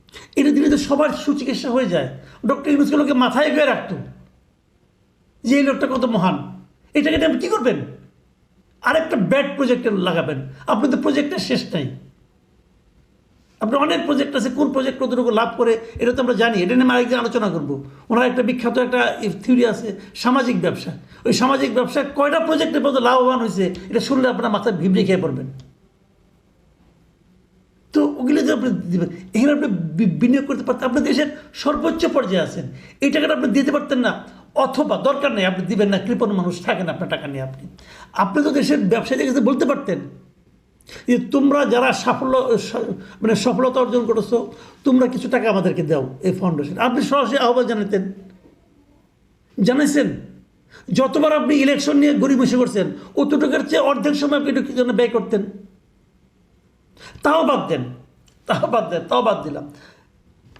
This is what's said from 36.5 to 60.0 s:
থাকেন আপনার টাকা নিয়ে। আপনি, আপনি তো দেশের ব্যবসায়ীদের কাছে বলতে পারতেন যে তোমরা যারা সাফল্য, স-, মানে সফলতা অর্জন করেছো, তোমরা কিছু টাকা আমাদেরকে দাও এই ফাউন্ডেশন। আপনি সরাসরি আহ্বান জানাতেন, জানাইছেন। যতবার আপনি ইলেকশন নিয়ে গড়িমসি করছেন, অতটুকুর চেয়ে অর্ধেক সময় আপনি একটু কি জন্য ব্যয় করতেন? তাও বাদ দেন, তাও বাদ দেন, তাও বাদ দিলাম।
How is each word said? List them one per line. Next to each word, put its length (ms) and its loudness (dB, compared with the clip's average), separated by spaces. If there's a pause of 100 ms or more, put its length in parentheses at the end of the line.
থাকেন 260 -4
আপনার 200 -6
টাকা 180 -6
নিয়ে। 160 -8
আপনি, 260 -12 (440)
আপনি 300 0
তো 80 2
দেশের 280 2
ব্যবসায়ীদের 540 0
কাছে 80 2
বলতে 240 2
পারতেন 340 -2 (1080)
যে 100 4
তোমরা 460 2
যারা 280 2
সাফল্য, 640 0
স-, 180 -6 (440)
মানে 140 2
সফলতা 460 0
অর্জন 260 0
করেছো, 460 -2 (320)
তোমরা 220 4
কিছু 220 -6
টাকা 220 2
আমাদেরকে 320 0
দাও 400 -2
এই 100 0
ফাউন্ডেশন। 460 -4
আপনি 240 2
সরাসরি 360 0
আহ্বান 280 2
জানাতেন, 460 -2 (1500)
জানাইছেন। 580 2 (720)
যতবার 400 2
আপনি 220 2
ইলেকশন 420 2
নিয়ে 180 4
গড়িমসি 420 2
করছেন, 300 2 (300)
অতটুকুর 500 2
চেয়ে 160 2
অর্ধেক 320 0
সময় 220 0
আপনি 140 0
একটু 120 0
কি 100 -8
জন্য 200 0
ব্যয় 160 2
করতেন? 340 -2 (1800)
তাও 240 2
বাদ 220 0
দেন, 160 -4 (640)
তাও 240 -2
বাদ 200 0
দেন, 180 -4
তাও 140 0
বাদ 200 0
দিলাম। 300 -10 (880)